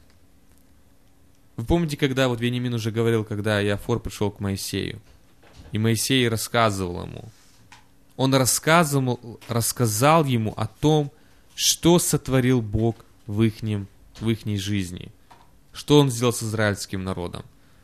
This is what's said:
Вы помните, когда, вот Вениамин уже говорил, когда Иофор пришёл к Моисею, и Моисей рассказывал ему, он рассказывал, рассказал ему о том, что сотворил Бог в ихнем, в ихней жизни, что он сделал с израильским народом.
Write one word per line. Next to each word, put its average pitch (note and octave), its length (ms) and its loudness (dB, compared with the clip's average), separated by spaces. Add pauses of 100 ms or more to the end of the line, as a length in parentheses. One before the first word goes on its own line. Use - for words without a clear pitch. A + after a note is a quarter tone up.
(1600)
Вы A#2 80 -8
помните, E3 320 0
когда, C3 320 0
вот A#2+ 120 -4
Вениамин B2 320 -2
уже A2+ 180 -4
говорил, A2+ 340 0
когда G#2 380 -2
Иофор G#2 380 -2
пришёл G2+ 300 -4
к - 100 -14
Моисею, G2 640 -6 (680)
и G#2 60 -4
Моисей A2+ 500 2
рассказывал G2+ 760 -2
ему, E2+ 260 -14 (880)
он C3+ 180 2
рассказывал, C3+ 1120 2
рассказал A#2+ 800 2
ему A#2 320 0
о G#2+ 120 -4
том, D3+ 440 2 (420)
что - 440 2
сотворил C3 600 2
Бог A2 460 -2 (200)
в G#2 160 0
ихнем, G#2+ 460 -2 (320)
в A2 80 -2
ихней G#2+ 300 -2
жизни, F#2+ 520 -6 (600)
что - 260 4
он C#3 120 6
сделал A#2 240 0
с - 80 -6
израильским G#2+ 600 -2
народом. F2+ 440 -8 (380)